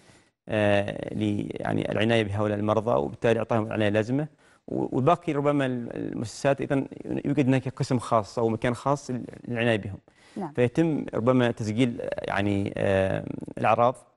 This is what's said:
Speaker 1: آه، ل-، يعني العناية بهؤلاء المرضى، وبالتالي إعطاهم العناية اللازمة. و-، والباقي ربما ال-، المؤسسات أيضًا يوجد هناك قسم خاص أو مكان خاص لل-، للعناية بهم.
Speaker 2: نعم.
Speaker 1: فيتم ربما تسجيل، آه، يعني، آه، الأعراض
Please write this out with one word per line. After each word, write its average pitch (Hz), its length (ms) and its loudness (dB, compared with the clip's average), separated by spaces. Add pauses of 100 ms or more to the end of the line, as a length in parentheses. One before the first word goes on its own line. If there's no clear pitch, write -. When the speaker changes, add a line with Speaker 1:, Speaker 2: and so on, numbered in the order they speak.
(500)
Speaker 1:
آه، 104 640 0
ل-، 104 380 -2
يعني - 400 -2
العناية 113 320 2
بهؤلاء 104 360 -2
المرضى، 107 320 0
وبالتالي 123 480 2
إعطاهم 110 280 0
العناية 107 200 0
اللازمة. 117 400 0 (400)
و-، 127 280 -4
والباقي 151 380 2
ربما 143 320 2
ال-، 123 300 -4
المؤسسات 117 680 -2
أيضًا 135 240 0 (200)
يوجد 135 420 0
هناك 131 220 2
قسم 127 300 -2
خاص 110 400 0
أو 113 100 2
مكان 117 260 0
خاص 139 360 -2
لل-، 120 140 -6 (220)
للعناية 117 300 2
بهم. 98 200 -6 (400)
Speaker 2:
نعم. 165 160 -8
Speaker 1:
فيتم 135 600 2
ربما 120 380 4
تسجيل، 113 500 -2
آه، - 80 -6 (180)
يعني، 101 500 0
آه، 98 480 0 (320)
الأعراض 120 380 2 (220)